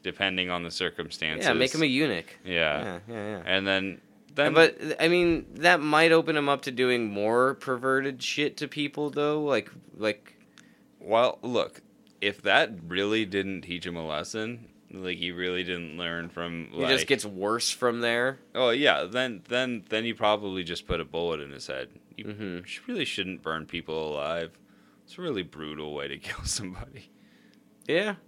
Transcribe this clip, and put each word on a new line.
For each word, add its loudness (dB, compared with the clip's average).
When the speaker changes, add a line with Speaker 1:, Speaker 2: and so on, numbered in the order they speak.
Speaker 1:
depending 0
on 0
the -6
circumstances. -4
Speaker 2:
Yeah, 4
make 2
him 0
a 4
eunuch. -2
Speaker 1:
Yeah. 2
Speaker 2:
Yeah, -6
yeah, -8
yeah. -10
Speaker 1:
And 0
then, 0
then 2
Speaker 2:
But, 8
I 4
mean, 4
that 6
might 6
open 6
him 2
up 2
to -6
doing 2
more 4
perverted -2
shit -2
to -6
people, -4
though. 0
Like, 0
like -2
Speaker 1:
Well, 2
look, -2
if 0
that 4
really 2
didn't -2
teach -6
him -4
a -6
lesson, -6
like, -6
he -4
really -2
didn't -6
learn -4
from, -6
Speaker 2:
He -6
just 2
Speaker 1:
like -2
Speaker 2:
gets 2
worse 0
from 0
there. 0
Speaker 1:
Oh, 4
yeah, 4
then, -4
then, -2
then 0
you -2
probably 0
just -6
put -2
a -4
bullet -2
in -12
his -14
head. -6
You -14
Speaker 2:
Mm-hmm. -8
Speaker 1:
sh-, -12
really -4
shouldn't -4
burn -4
people -6
alive. -4
It's -20
a -12
really -4
brutal -8
way -6
to -8
<laughs> -
kill -10
somebody. -8
Speaker 2:
Yeah. 0